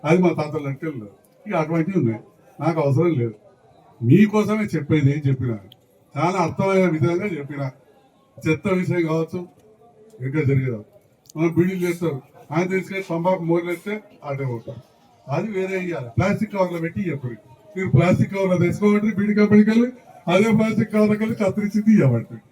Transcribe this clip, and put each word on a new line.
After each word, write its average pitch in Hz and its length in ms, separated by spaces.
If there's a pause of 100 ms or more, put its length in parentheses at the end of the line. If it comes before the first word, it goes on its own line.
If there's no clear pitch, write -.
అది 180 160
మా 170 140
తాతల 151 280
వెనకాల 143 360
లేదు. 101 120 (320)
ఇక 208 160
అటువంటివి 165 380
ఉన్నాయి, 113 200 (420)
నాకు 160 220
అవసరం 151 360
లేదు. 113 140 (760)
మీకోసమే 208 560 (100)
చెప్పేది 147 400
ఏం 151 140
చెప్పినా 123 280 (580)
చాలా 170 320
అర్థమయ్యే 190 400 (100)
విధంగా 170 300 (120)
చెప్పినా. 139 280 (760)
చెత్త 156 220 (140)
విషయం 175 300
కావచ్చు, 160 300 (840)
ఇంకా 147 220
జరిగేది 131 360 (520)
మనం 165 200
బీడీలు 180 300
చేస్తారు, 170 320 (340)
ఆయన 170 200
తీసుకెళ్ళి 190 380
తంబాకు 170 400
మోర్లు 170 200
వేస్తే 190 240 (340)
అటే 139 220
పోతాం, 117 260 (580)
అది 202 220
వేరే 190 280
ఇయ్యాలి. 151 320
ప్లాస్టిక్ 208 380
కవర్లో 180 300
పెట్టి 170 160 (100)
చెప్పండి, 127 280 (360)
మీరు 185 220
ప్లాస్టిక్ 185 380
కవర్లో 185 300
తెచ్చుకోమంటారు 208 540
బీడీ 208 220
కంపెనీకి 208 320
వెళ్ళి, 240 160 (440)
అదే 214 160 (100)
ప్లాస్టిక్ 220 360
కవర్లోకి 214 300
వెళ్ళి 226 180
కత్తిరించి 202 460
తీయమంటారు. 127 640